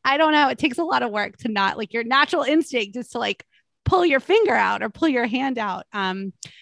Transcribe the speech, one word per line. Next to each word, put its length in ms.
"I 140
don't 140
know. 160
It 100
takes 180
a 80
lot 180
of 80
work 280
to 100
not, 300
like, 160
your 100
natural 380
instinct 520
is 160
to, 80
like, 280
pull 180
your 160
finger 340
out 280
or 80
pull 180
your 180
hand 300
out." 380
Um, 400